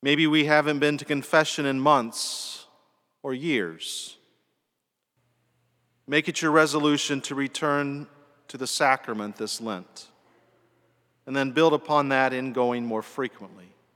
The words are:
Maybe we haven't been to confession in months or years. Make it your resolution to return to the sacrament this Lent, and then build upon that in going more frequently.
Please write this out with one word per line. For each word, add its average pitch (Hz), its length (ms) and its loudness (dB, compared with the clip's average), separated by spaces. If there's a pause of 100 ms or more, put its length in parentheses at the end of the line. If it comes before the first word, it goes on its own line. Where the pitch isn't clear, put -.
Maybe 151 260 2
we 151 180 4
haven't 151 340 2
been 147 200 2
to 143 60 -12
confession 151 600 0
in 135 140 0
months - 880 -2 (560)
or 135 100 -6
years. 123 840 -4 (1900)
Make 147 220 0
it - 120 -4
your 160 100 2
resolution 147 720 4
to - 140 -8
return 143 720 -2 (400)
to - 100 -16
the 127 100 -8
sacrament 117 680 -2
this - 240 -8
Lent, 104 480 -10 (1160)
and 131 100 -6
then 135 160 0
build 156 220 4
upon 147 360 2
that 131 220 2
in 127 220 -4
going 123 320 0
more 110 160 -4
frequently. 98 680 -10 (260)